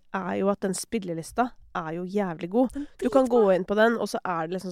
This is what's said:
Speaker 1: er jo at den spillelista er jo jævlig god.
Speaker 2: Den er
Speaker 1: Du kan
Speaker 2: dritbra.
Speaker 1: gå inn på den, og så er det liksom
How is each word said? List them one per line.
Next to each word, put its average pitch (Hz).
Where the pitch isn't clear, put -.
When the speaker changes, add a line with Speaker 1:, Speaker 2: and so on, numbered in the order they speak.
Speaker 1:
er 190
jo 196
at 202
den 190
spillelista 190
er 160
jo 180
jævlig 180
god. 240
Speaker 2:
Den 277
er -
Speaker 1:
Du 247
kan 262
Speaker 2:
dritbra. 240
Speaker 1:
gå 190
inn 180
på 202
den, 226
og 202
så 220
er 165
det 180
liksom 180